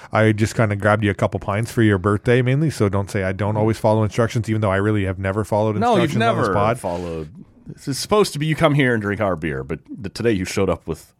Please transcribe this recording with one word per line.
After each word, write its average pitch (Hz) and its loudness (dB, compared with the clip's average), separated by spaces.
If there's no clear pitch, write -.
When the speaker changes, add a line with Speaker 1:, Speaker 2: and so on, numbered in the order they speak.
Speaker 1:
I 110 4
just 107 0
kinda 104 0
grabbed 107 2
you 101 2
a 92 -2
couple 104 -2
pints 107 -4
for 120 2
your 104 4
birthday 104 2
mainly, 135 0
so 107 0
don't 98 -2
say 98 -2
I 95 -2
don't 104 -2
always 110 0
follow 110 2
instructions, 113 -2
even 110 0
though 104 2
I 95 2
really 104 0
have 92 -4
never 98 -2
followed 107 0
Speaker 2:
No, 240 2
you've 175 4
Speaker 1:
instructions 214 0
on 226 2
this 123 0
Speaker 2:
never 92 0
Speaker 1:
pod. 107 0
Speaker 2:
followed. 87 -6
This - -16
is 135 -4
supposed - 0
to 147 -8
be 156 -2
you 156 0
come 156 4
here 131 4
and 110 0
drink 101 -2
our 95 0
beer, 73 -4
but 73 -6
the, 147 -12
today 110 0
you 92 0
showed 98 -2
up 82 -4
with - -10